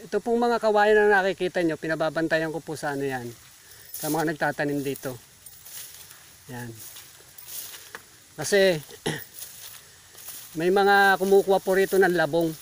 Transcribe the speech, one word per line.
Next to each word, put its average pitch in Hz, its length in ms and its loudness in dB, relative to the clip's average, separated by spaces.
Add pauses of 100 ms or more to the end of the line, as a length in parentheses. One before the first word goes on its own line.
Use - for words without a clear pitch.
ito 214 220 -6
pong 233 180 0
mga 240 160 0
kawayan 214 480 4
na 202 160 4
nakikita 185 400 -2
nyo, 160 160 0
pinababantayan 160 720 -2
ko 156 140 -8
po 160 100 -10
sa 143 240 -6
ano 139 80 -6
yan. 127 240 -6 (640)
Sa - 160 -8
mga 160 240 -2
nagtatanim 147 480 -2
dito. 135 320 -8 (1400)
Yan. 120 240 -12 (1600)
Kasi, 185 460 2 (800)
<clears throat> - 1000 -18
may 175 140 0
mga 196 480 4
kumukuha 196 400 4
po 190 140 0
rito 190 260 2
ng 180 140 4
labong. 160 340 0 (120)